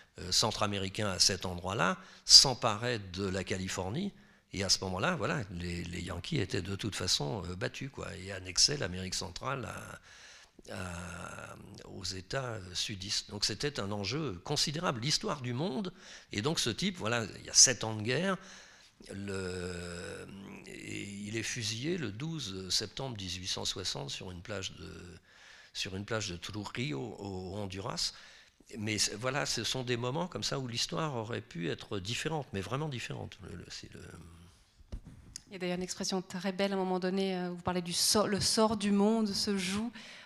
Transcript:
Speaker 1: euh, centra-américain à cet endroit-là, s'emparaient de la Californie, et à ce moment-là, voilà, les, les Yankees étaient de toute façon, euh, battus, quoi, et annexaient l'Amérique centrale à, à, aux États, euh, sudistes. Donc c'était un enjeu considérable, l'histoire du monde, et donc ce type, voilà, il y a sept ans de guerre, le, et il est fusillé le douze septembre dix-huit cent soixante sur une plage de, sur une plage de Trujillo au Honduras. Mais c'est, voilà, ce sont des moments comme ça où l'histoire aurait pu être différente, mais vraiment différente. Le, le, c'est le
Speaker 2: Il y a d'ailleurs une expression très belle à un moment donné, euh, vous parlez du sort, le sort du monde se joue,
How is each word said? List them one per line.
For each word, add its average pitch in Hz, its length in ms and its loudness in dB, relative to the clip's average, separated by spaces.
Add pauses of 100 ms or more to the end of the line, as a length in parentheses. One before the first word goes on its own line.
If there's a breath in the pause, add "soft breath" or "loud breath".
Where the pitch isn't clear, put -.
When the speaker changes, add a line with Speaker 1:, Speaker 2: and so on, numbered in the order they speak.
(200 loud breath)
Speaker 1:
euh, 87 100 -6
centra-américain 101 800 2
à 92 100 0
cet 95 280 4
endroit-là, 95 520 2 (260 loud breath)
s'emparaient 120 760 8 (120)
de 95 140 0
la 95 160 2
Californie, 98 680 -2 (400 loud breath)
et 92 100 -2
à 95 60 0
ce - 160 6
moment-là, 101 320 0
voilà, 139 340 0
les, 87 320 -4
les 87 180 -6
Yankees 90 380 -2
étaient 98 240 0
de 98 140 -4
toute 98 180 -4
façon, 117 560 0
euh, 90 60 -6
battus, 127 340 -4
quoi, 90 160 -8 (100)
et 92 140 -10
annexaient 92 460 2
l'Amérique 92 380 -2
centrale 113 500 -4
à, - 1120 -12
à, 87 800 -8 (300)
aux 98 180 -12
États, 95 400 -4
euh, 113 160 -4 (120)
sudistes. 98 580 -2
Donc 104 140 -2
c'était 127 360 0
un 101 100 -2
enjeu 104 540 -2
considérable, 151 560 2
l'histoire 151 400 0
du 123 140 -2
monde, 185 380 -2 (380 loud breath)
et 101 100 0
donc 147 200 2
ce 123 100 4
type, 180 280 0
voilà, 110 280 2 (140)
il - 60 -12
y - 40 -8
a - 40 -8
sept - 280 10
ans 110 140 0
de 107 60 0
guerre, 156 340 2 (760 loud breath)
le, 90 1120 -6 (440)
et 104 340 -8
il 101 340 -6
est 117 60 0
fusillé 120 560 -2
le 117 140 -2
douze 107 580 -4
septembre 113 460 -2
dix-huit 92 320 -6
cent 104 160 -2
soixante 135 460 -4
sur 101 200 -6
une 87 100 -8
plage 98 360 -6
de, 87 420 -12 (540 loud breath)
sur 92 240 -4
une 101 80 -2
plage 107 260 -2
de 87 60 -4
Trujillo 120 800 -4
au 95 380 -6
Honduras. 98 560 -2 (640 loud breath)
Mais 107 200 2
c'est, - 180 2
voilà, 131 280 2
ce 117 200 0
sont 131 180 0
des 120 160 0
moments 135 300 0
comme 110 160 -6
ça 143 140 0
où 131 100 -4
l'histoire 147 480 -2
aurait 113 260 -2
pu 170 260 -4
être 113 300 -4
différente, 123 540 -2
mais 98 100 -2
vraiment 127 260 -2
différente. 117 540 -6
Le, 90 140 -10
le, 87 120 -10
c'est - 240 -12
le - 80 -14 (1500 soft breath)
Speaker 2:
Il 220 40 -14
y 202 40 -10
a - 20 -8
d'ailleurs 180 180 2
une 180 60 0
expression 185 400 0
très 190 300 -2
belle 196 200 2
à - 20 0
un 196 40 2
moment 185 200 4
donné, 190 380 2
euh, 180 140 0
vous 175 100 -6
parlez 180 220 2
du 175 100 -2
sort, - 340 6
le 196 140 4
sort 220 380 6
du 208 120 4
monde 214 380 8
se 202 300 2
joue, 202 340 0 (340 loud breath)